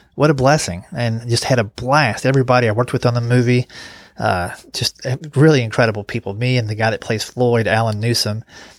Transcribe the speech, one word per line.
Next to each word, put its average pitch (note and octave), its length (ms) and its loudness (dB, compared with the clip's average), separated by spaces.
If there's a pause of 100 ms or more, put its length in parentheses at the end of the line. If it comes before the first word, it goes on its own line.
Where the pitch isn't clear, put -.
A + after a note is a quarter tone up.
(160)
what D3 140 2
a D#3+ 40 2
blessing. B2+ 520 0 (100)
And A#2 340 -4
just A#2 140 0
had B2+ 160 2
a A2 40 0
blast. B2 600 -2
Everybody B2+ 420 2
I G#2+ 40 2
worked B2 220 -2
with B2+ 120 -2
on A#2+ 80 2
the A#2+ 80 -2
movie, B2 460 2 (500)
uh, F2+ 340 -2 (220)
just - 320 -6 (300)
really D3 260 6
incredible A2 420 0
people. G2+ 300 -6
Me B2 240 0
and A2+ 100 -2
the G#2+ 80 -4
guy A2 140 0
that G#2+ 120 -4
plays A2 220 -4
Floyd, A#2+ 440 0
Alan A2 320 0
Newsom, A2+ 440 -2 (360)